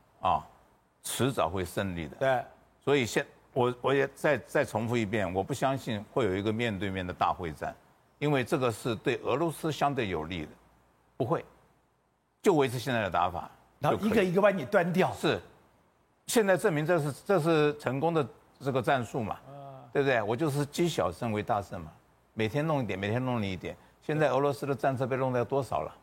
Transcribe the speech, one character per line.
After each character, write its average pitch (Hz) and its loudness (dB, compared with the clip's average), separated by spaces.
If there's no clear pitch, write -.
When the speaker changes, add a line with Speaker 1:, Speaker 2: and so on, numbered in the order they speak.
Speaker 1:
啊， 87 0
迟 - 0
早 82 0
会 92 -2
胜 95 -4
利 82 -6
的。 - -16
Speaker 2:
对。 131 0
Speaker 1:
所 143 4
以 135 4
现-， 143 -2
我， 123 2
我 131 2
也 139 4
再， 151 2
再 - 0
重 110 -2
复 120 0
一 113 2
遍， 98 -2
我 92 0
不 95 -8
相 135 -2
信 110 -6
会 131 0
有 95 2
一 98 0
个 107 0
面 113 -2
对 98 -4
面 92 -4
的 90 -6
大 90 0
会 82 -6
战， 76 -8
因 147 0
为 139 2
这 - -2
个 127 2
是 113 -2
对 120 -2
俄 104 0
罗 160 0
斯 156 -4
相 143 0
对 120 -2
有 80 -2
利 85 -6
的， - -14
不 135 -2
会， 135 -2
就 202 6
维 139 4
持 120 -4
现 123 -2
在 113 2
的 95 0
打 87 2
法 87 -8
就 147 2
可 208 2
以。 - -2
Speaker 2:
然 - -10
后 202 -2
一 220 0
个 208 4
一 185 0
个 190 2
把 202 8
你 190 0
端 175 2
掉。 175 2
Speaker 1:
是， 127 0
现 220 2
在 190 6
证 202 2
明 151 0
这 170 4
是， 147 -2
这 196 2
是 151 4
成 135 -2
功 165 2
的 156 0
这 131 -2
个 123 2
战 127 2
术 135 -6
嘛， 95 -4
Speaker 2:
啊。 135 -18
Speaker 1:
对 143 4
不 135 0
对？ 123 4
我 107 0
就 151 0
是 143 0
积 170 0
小 92 0
胜 110 -4
为 104 0
大 104 0
胜 95 -12
嘛， 78 -14
每 113 0
天 147 -2
弄 147 0
一 113 -4
点， 95 -4
每 101 -2
天 123 0
弄 123 -2
你 98 -2
一 92 -4
点。 82 -8
现 151 -2
在 151 4
俄 127 2
罗 143 2
斯 135 -8
的 139 0
战 135 0
车 127 -2
被 131 -2
弄 131 0
掉 123 2
多 135 0
少 76 -2
了？ - -6